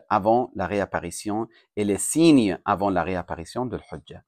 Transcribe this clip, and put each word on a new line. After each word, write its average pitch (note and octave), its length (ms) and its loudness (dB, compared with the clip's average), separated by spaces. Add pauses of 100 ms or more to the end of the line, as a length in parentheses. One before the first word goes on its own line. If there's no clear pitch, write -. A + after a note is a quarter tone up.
avant A2 460 2
la F#2+ 120 -4
réapparition G2 800 -4 (280)
et G#2 80 -2
les G2+ 140 0
signes C#3+ 640 4
avant G2+ 240 0
la F2+ 140 2
réapparition E2+ 640 -6
de G#2 100 -8
l'Hujja. - 520 -14